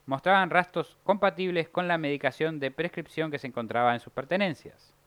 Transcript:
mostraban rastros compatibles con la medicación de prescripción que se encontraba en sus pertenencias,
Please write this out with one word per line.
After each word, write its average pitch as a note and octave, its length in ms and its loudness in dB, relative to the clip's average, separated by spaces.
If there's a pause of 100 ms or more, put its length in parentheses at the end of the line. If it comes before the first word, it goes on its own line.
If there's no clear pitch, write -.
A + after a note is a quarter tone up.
mostraban F3+ 460 2
rastros F3 520 0
compatibles F#3 640 0
con F3+ 180 -2
la E3+ 100 2
medicación D3 640 -2
de C3+ 100 -2
prescripción D#3+ 640 -6
que C#3+ 80 -6
se - 80 -10
encontraba A#2+ 480 2
en A#2+ 40 -4
sus - 140 -20
pertenencias, - 800 -4 (140)